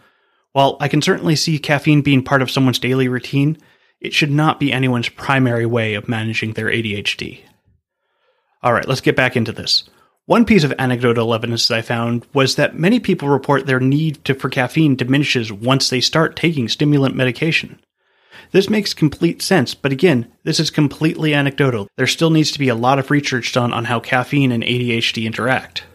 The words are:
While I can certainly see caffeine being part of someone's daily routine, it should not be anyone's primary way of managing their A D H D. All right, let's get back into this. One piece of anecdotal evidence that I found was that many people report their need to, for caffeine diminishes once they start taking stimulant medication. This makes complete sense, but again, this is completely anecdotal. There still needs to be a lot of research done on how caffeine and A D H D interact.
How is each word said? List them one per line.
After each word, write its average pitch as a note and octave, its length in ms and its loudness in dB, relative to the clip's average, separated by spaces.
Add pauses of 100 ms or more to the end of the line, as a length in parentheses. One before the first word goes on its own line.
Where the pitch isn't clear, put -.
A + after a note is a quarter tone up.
(520)
While C#3 260 2
I C#3+ 100 -2
can D3+ 120 2
certainly E3+ 360 0
see D#3 220 -2
caffeine D3 440 2
being C#3 200 2
part C3+ 200 0
of A#2+ 80 -2
someone's C3 280 2
daily B2+ 300 0
routine, C#3 480 -2 (440)
it - 120 -8
should D3+ 180 0
not D3+ 300 2
be C#3 120 0
anyone's B2 360 0
primary B2 560 0
way A2+ 300 0
of G#2 140 -6
managing A2+ 440 -4
their A2 160 -4
A A#2 140 0
D G#2+ 120 -4
H G2+ 220 -6
D. - 260 -12 (1200)
All A#2+ 120 2
right, G2 120 0
let's C3 140 -2
get - 160 0
back C3 200 2
into A2+ 160 0
this. - 320 -2 (420)
One G#3 200 4
piece G3 180 6
of C3+ 140 0
anecdotal A#2+ 560 0
evidence A#2 340 -2
that A#2 80 0
I A2+ 60 -2
found A#2 500 -4
was C3+ 220 2
that - 240 -2
many G3 200 2
people E3+ 300 -2
report C3+ 380 2
their C3 120 0
need C#3+ 460 0
to, C3+ 100 0
for C3+ 140 -6
caffeine C3+ 480 0
diminishes B2+ 560 -2
once B2 380 -2
they B2+ 100 -2
start D#3 340 0
taking D3+ 320 -2
stimulant C#3+ 480 0
medication. C3 640 -2 (720)
This F#3+ 200 2
makes G#3+ 240 -2
complete - 480 0
sense, D3+ 320 0
but - 180 -4
again, B2+ 400 0 (100)
this - 160 -2
is D#3 120 -2
completely D3+ 640 0
anecdotal. C3+ 540 0 (100)
There C3 80 2
still E3 240 0
needs D#3 220 2
to - 60 -10
be C#3 100 0
a A#2+ 60 2
lot B2 240 2
of C3 120 -6
research C#3+ 420 -2
done A#2+ 220 0
on A#2 100 -4
how A#2 160 -2
caffeine C3 500 0
and A#2 140 -2
A B2 140 -2
D A#2+ 140 -2
H A2+ 200 -2
D A2+ 140 -6
interact. A#2 580 -4 (100)